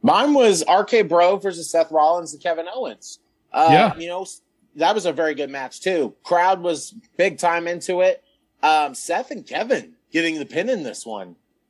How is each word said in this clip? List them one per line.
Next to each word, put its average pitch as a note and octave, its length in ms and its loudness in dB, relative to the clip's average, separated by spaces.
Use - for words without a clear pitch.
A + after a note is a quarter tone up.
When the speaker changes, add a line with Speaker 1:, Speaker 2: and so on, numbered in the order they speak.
Speaker 1:
Mine A#3 320 4
was G#3+ 280 4
R G3 220 4
K A3 180 2
Bro F3 360 4
versus F3 320 -6
Seth D#3+ 220 0
Rollins D#3+ 400 2
and D3 100 -20
Kevin E3 300 -4
Owens. G3 460 -12
Uh, - 180 4
Speaker 2:
Yeah. G3 280 6
Speaker 1:
you E3 100 -10
know, F3+ 140 -8
s-, - 200 -16
that F3 180 2
was F#3 120 -2
a E3 60 0
very D#3 220 0
good C3+ 160 -6
match, C3+ 300 -12
too. E3 420 -2
Crowd F3 400 2
was E3 320 -6
big F3 220 0
time E3+ 300 -2
into F3 320 -4
it. F#3 220 2
Um, D3+ 320 2
Seth - 360 -6
and A3 160 -14
Kevin G#3 480 -4
getting D#3+ 260 -2
the C#3+ 80 -8
pin E3+ 220 -4
in A3+ 160 -4
this G#2+ 200 -12
one. G2 320 -14